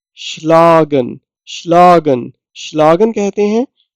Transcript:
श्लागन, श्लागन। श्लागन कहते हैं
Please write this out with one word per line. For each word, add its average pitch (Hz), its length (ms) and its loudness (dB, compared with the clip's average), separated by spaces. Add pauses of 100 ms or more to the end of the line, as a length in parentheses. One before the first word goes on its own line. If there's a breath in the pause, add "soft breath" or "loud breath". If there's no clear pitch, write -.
(160)
श्लागन, 156 1040 0 (260)
श्लागन। 165 840 2 (240)
श्लागन 165 560 0
कहते 202 300 -4
हैं 220 260 -2 (280)